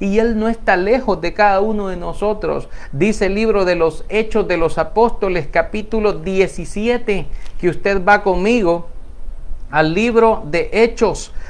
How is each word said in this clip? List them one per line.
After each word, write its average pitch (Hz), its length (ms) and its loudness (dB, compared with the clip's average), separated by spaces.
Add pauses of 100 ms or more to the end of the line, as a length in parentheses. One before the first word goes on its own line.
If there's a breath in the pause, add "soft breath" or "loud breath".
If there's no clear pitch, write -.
y 196 180 0
Él 226 200 2
no 214 100 0
está 214 300 2
lejos 202 420 0
de 170 140 -2
cada 202 260 4
uno 208 280 0
de 180 80 -6
nosotros. 170 760 -4 (220 loud breath)
Dice 196 340 2
el 190 80 0
libro 208 320 2
de 175 100 2
los 165 320 0
Hechos 214 400 0
de 175 80 0
los 165 220 0
Apóstoles, 190 720 0
capítulo 208 640 0
diecisiete, 190 1120 -2 (340 loud breath)
que 180 80 0
usted 196 340 0
va 208 200 4
conmigo 180 640 2 (840)
al 156 220 2
libro 226 540 2
de 160 260 -2
Hechos 214 640 0 (160 loud breath)